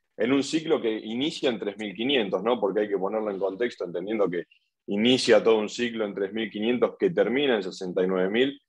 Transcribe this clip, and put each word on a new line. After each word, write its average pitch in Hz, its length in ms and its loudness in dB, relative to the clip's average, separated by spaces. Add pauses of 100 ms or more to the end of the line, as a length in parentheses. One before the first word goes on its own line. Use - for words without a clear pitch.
(180)
en 120 140 0
un 139 100 4
ciclo 156 400 0
que 113 100 0
inicia 123 600 -2
en 110 80 -4
tres 101 180 -6
mil 104 160 -6
quinientos, 107 480 0
¿no? 117 180 0
Porque 101 200 0
hay 107 100 0
que 101 80 0
ponerlo 104 320 -2
en 98 80 -4
contexto, 95 480 -4
entendiendo 95 420 -2
que 85 180 -4 (420)
inicia 110 560 4
todo 110 160 4
un 104 100 -4
ciclo 117 340 -4
en 101 120 -6
tres 98 180 -4
mil 110 160 -4
quinientos 110 480 0
que 95 140 2
termina 113 460 2
en 101 40 0
sesenta 92 420 -2
y 92 40 2
nueve 95 240 2
mil, 135 380 0